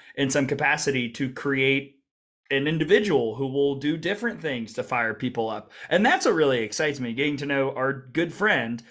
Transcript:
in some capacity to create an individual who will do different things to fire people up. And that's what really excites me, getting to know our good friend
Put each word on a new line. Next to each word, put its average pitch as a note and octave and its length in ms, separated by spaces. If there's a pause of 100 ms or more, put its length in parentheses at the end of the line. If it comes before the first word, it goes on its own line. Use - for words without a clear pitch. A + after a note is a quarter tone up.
(160)
in C#3 140
some C3+ 160
capacity C#3 640
to C3 220
create C3+ 640 (540)
an C#3 160
individual D#3 680
who C3+ 100
will C#3 300
do D3 200
different G3+ 460
things A#2+ 320
to B2+ 80
fire A#2 320
people A#2 340
up. G#2+ 220 (180)
And F#3+ 160
that's F4 220
what G#3+ 80
really C#3 260
excites C3+ 400
me, A#2 120
getting D3 260
to C#3+ 80
know C#3 280
our C3 180
good E3 400
friend B2+ 580